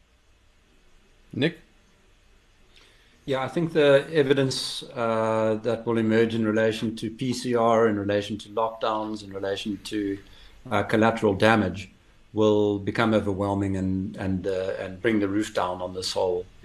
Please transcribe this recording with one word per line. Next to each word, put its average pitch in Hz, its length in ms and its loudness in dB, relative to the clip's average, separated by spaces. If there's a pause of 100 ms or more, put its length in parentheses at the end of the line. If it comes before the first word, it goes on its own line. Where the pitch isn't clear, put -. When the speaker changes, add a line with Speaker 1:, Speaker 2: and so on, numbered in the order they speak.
(1300)
Speaker 1:
Nick? 147 260 -2 (1700)
Speaker 2:
Yeah, 131 180 -2
I 127 40 -4
think 165 260 -4
the 143 380 6
evidence, 135 680 0 (140)
uh, 110 680 0
that 113 240 -2
will 117 140 0
emerge 110 340 4
in 113 140 0
relation 110 480 0
to 110 160 -6
P 127 220 -4
C 123 200 -4
R, 113 340 4
in 104 120 0
relation 101 400 -2
to 104 100 -18
lockdowns, 110 720 -4
in 98 80 -16
relation 98 520 -6
to, 101 340 -4 (540)
uh, 104 100 0
collateral 110 540 2
damage, 95 560 2 (420)
will 104 460 2
become 107 340 0
overwhelming 98 640 0
and, 95 380 -2
and, 95 320 -4
uh, 95 320 -2
and 92 200 -10
bring 110 200 2
the 101 80 0
roof 104 260 -2
down 90 300 -2
on 92 100 -8
this 92 200 -6
whole 92 340 -2 (180)